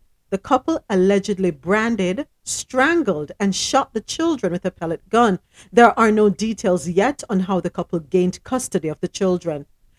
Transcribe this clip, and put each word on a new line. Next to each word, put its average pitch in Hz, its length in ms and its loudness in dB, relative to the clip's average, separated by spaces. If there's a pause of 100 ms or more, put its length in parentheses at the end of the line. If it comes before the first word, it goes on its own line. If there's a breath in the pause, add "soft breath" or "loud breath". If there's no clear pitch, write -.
(300)
the 196 80 -2
couple 277 500 -2
allegedly 190 640 0
branded, 196 760 -2 (160)
strangled, 254 960 -2
and 196 160 0
shot - 380 -2
the 220 80 -4
children 302 500 -2
with 175 140 -4
a 185 60 -4
pellet - 400 -8
gun. 220 300 2 (300 soft breath)
There 233 280 6
are 226 120 4
no 214 200 4
details 185 580 -2
yet 196 400 0
on 190 120 0
how 185 200 -2
the 170 80 -4
couple 175 300 -6
gained 180 440 -2
custody 190 460 -4
of 151 120 -6
the 143 80 -4
children. 170 580 -4 (320 soft breath)